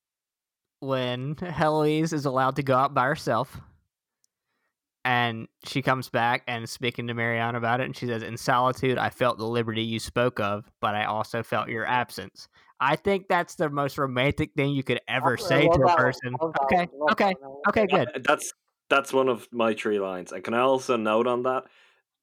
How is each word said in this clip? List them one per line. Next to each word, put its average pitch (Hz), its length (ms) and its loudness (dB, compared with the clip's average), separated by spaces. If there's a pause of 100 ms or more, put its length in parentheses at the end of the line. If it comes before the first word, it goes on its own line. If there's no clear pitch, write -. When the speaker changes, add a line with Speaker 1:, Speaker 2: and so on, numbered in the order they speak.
(800)
Speaker 1:
when 131 560 -4
Heloise 156 760 2
is 143 120 -4
allowed 131 320 2
to 143 60 -2
go 135 140 2
out 139 160 2
by 131 120 2
herself, 123 540 -2 (1400)
and 120 440 0 (180)
she - 160 -4
comes 131 280 0
back 120 380 0
and 117 200 -6
speaking 120 400 -6
to 120 60 -6
Marianne 117 420 -2
about 117 260 0
it, 131 40 -2
and 135 100 -10
she 127 120 -6
says, 113 160 -4
"In 117 140 -10
solitude, 127 600 0
I 107 120 0
felt 120 280 0
the 110 100 -6
liberty 113 360 -2
you 113 160 -4
spoke - 400 -2
of, 101 300 -4 (120)
but 107 140 0
I 107 100 0
also 110 380 -4
felt 110 260 -4
your 113 160 -6
absence." 120 640 -4 (320)
I 139 160 2
think 196 320 -2
that's 175 280 0
the 160 140 0
most 143 280 -4
romantic 139 580 0
thing 139 200 0
you 135 80 -2
could 120 240 -2
ever 127 260 0
Speaker 2:
I 113 80 -4
Speaker 1:
say 139 260 2
Speaker 2:
love 165 100 6
Speaker 1:
to 143 40 4
a 131 60 6
Speaker 2:
that 175 80 6
one. - 20 4
Speaker 1:
person. 127 420 0
Speaker 2:
Love 165 140 -4
that 156 100 0
Speaker 1:
Okay, 175 280 2
Speaker 2:
one. 135 80 -18
Love 151 140 2
Speaker 1:
okay, 196 280 2
Speaker 2:
that 135 80 -16
one. 139 200 -14
Speaker 1:
okay, 208 220 2
Speaker 3:
Uh, 147 220 4
Speaker 1:
good. 131 100 -8
Speaker 3:
that's, 147 300 0 (360)
that's 139 220 2
one 131 180 4
of 120 220 -4
my 113 220 2
three 104 260 0
lines. 92 320 -4
And 92 120 -12
can 113 100 -4
I 120 60 2
also 127 360 2
note 110 300 2
on 123 180 0
that, 127 200 -2 (600)